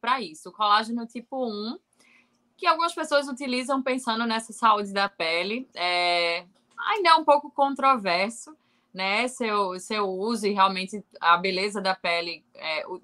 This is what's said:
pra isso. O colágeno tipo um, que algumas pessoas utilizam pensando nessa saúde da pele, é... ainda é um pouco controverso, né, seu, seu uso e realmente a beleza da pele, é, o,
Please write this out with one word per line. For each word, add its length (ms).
pra 180
isso. 300
O 40
colágeno 520
tipo 420
um, 300
que 80
algumas 300
pessoas 320
utilizam 560
pensando 420
nessa 260
saúde 420
da 140
pele, 680
é... 680
ainda 320
é 60
um 100
pouco 260
controverso, 1040
né, 340
seu, 500
seu 300
uso 400
e 60
realmente 500
a 160
beleza 460
da 120
pele, 600
é, 340
o, 160